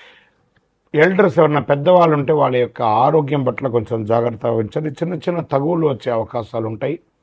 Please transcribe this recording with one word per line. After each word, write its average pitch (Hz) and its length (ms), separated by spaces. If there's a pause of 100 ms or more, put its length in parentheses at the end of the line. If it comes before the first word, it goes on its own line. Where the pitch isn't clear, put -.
(960)
ఎల్డర్స్ 180 440
ఎవరన్నా 151 220
పెద్దవాళ్ళు 156 560
ఉంటే 143 160
వాళ్ళ 135 240
యొక్క 120 260
ఆరోగ్యం 135 640
పట్ల 127 240
కొంచెం 113 360
జాగ్రత్త 117 420
వహించండి. 117 440
చిన్న 170 240
చిన్న 170 260
తగువులు 156 460
వచ్చే 127 260
అవకాశాలు 113 540
ఉంటాయి. 123 320 (240)